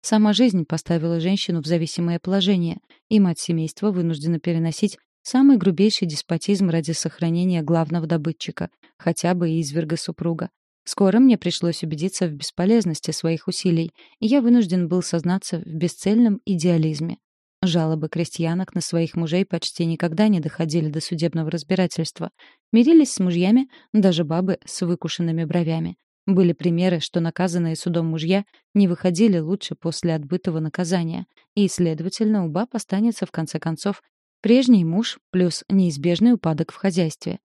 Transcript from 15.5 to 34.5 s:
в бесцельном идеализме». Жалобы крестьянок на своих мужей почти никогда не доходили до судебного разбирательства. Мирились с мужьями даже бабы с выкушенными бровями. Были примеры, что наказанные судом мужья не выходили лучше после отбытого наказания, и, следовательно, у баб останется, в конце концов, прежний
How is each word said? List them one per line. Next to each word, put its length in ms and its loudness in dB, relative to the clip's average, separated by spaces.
в 80 -14
бесцельном 760 0
идеализме». 720 0
Жалобы 460 0
крестьянок 680 -4
на 80 -2
своих 340 -2
мужей 300 0
почти 400 -4
никогда 440 2
не 100 4
доходили 500 -2
до 120 -6
судебного 500 -4
разбирательства. 800 -4
Мирились 400 6
с 80 -8
мужьями 480 4
даже 320 4
бабы 420 -2
с 160 -10
выкушенными 640 -2
бровями. 540 -4
Были 280 4
примеры, 460 0
что 220 -4
наказанные 540 -2
судом 320 -2
мужья 380 -2
не 120 6
выходили 520 2
лучше 360 -6
после 400 -4
отбытого 440 -4
наказания, 680 -4
и, 120 4
следовательно, 800 0
у 40 -4
баб 240 -4
останется, 520 -2
в 60 -18
конце 280 -6
концов, 440 -6
прежний 440 6